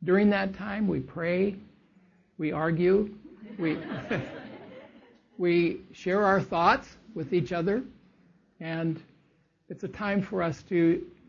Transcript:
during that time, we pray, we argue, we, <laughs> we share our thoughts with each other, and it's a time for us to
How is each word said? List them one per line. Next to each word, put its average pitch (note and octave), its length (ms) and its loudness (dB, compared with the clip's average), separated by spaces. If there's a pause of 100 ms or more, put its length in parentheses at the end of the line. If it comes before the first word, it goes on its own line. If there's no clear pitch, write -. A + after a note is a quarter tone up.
during G3 280 6
that G3 240 0
time, G3+ 340 -4
we D#3+ 120 0
pray, F3 540 -2 (840)
we D#3 120 -2
argue, F3 640 2 (420)
we, D#3+ 220 -2 (800)
<laughs> - 800 -20
we F3 420 2 (120)
share G3 320 0
our F#3+ 160 4
thoughts F#3+ 480 2 (260)
with D#3+ 180 -6
each F3+ 200 0
other, G3 320 0 (760)
and E3 420 -4 (680)
it's F#3 160 -12
a F#3+ 40 -6
time G3+ 340 -2
for F#3+ 200 -2
us E3 220 -2
to E3+ 420 2 (220)